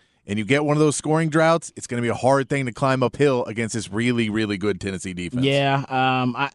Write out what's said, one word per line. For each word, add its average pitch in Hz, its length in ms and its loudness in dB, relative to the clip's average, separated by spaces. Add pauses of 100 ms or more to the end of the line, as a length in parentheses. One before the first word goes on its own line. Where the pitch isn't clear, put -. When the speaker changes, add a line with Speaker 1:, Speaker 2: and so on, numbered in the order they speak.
(260)
Speaker 1:
and 104 140 -2
you 107 60 -4
get 143 200 2
one 147 100 2
of 151 60 2
those 151 140 4
scoring 156 340 0
droughts, 160 460 2
it's 110 120 -12
gonna 120 140 -4
be 120 60 0
a 110 80 0
hard 135 340 2
thing 139 160 -2
to 120 60 -4
climb 131 320 0
uphill 127 420 2
against 110 300 -4
this 95 160 -6
really, 117 380 0
really 104 280 0
good 95 240 -2
Tennessee 95 320 -6
defense. 90 320 -4
Speaker 2:
Yeah, 139 420 2
um, 127 480 0
I, 135 200 -2